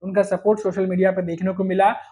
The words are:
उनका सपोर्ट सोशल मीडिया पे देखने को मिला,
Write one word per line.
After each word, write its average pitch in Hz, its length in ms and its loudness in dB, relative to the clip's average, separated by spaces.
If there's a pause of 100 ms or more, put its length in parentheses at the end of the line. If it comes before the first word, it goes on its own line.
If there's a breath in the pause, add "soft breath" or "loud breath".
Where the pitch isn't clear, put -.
उनका 196 200 0
सपोर्ट 202 380 0
सोशल 190 260 -2
मीडिया 185 240 2
पे 185 120 -4
देखने 175 300 -4
को 185 120 -4
मिला, 190 300 2 (180 loud breath)